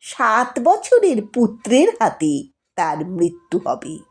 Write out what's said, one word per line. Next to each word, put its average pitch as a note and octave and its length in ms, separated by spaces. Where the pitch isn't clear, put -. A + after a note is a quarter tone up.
সাত B3 480
বছরের G4 640
পুত্রের A#3+ 640
হাতে D#3 420
তার D#3 200
মৃত্যু E3+ 500
হবে। B2+ 360